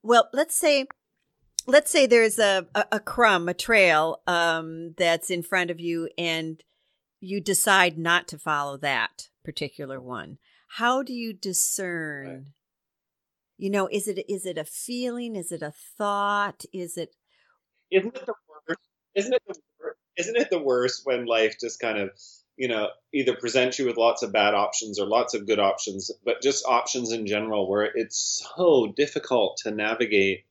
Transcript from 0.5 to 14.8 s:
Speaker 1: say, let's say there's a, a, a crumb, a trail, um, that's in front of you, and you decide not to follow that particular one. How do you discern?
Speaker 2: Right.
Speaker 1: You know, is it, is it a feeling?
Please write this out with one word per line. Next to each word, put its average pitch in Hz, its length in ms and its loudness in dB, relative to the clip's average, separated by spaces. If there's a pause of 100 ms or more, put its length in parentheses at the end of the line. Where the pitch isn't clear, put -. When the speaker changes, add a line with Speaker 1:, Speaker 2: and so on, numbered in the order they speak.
Speaker 1:
say, 285 300 4 (800)
let's 294 240 6
say 285 160 6
there's 226 340 6
a, 196 360 4
a, 208 180 2
a 214 60 0
crumb, 196 480 2
a 180 60 -2
trail, 170 760 4
um, 165 680 -2
that's 170 320 2
in 175 140 -2
front 175 280 -2
of 165 80 -8
you, 170 380 -4
and 160 440 -4 (580)
you 196 220 -6
decide 185 560 2
not 170 300 0
to 156 100 -14
follow 143 400 -4
that 135 520 -4 (140)
particular 139 560 -10
one. 127 380 -12 (320)
How 247 320 0
do 262 120 -8
you 226 200 -8
discern? 170 920 -4
Speaker 2:
Right. 135 160 -14 (1120)
Speaker 1:
You 196 140 -4
know, 202 200 0
is 202 160 -2
it, 190 220 -4
is 190 160 -4
it 175 120 -6
a 156 80 -6
feeling? 240 720 -8